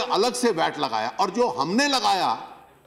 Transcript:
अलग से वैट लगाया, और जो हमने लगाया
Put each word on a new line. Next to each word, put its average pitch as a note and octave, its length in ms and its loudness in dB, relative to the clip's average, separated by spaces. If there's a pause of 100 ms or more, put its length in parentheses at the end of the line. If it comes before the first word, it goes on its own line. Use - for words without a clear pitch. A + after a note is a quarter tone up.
(140)
अलग G#3 200 2
से A#3 180 2
वैट D#3+ 280 0
लगाया, A2+ 300 -2
और F#3+ 220 0
जो A#3+ 180 2
हमने F#3+ 380 0
लगाया G3+ 440 2 (560)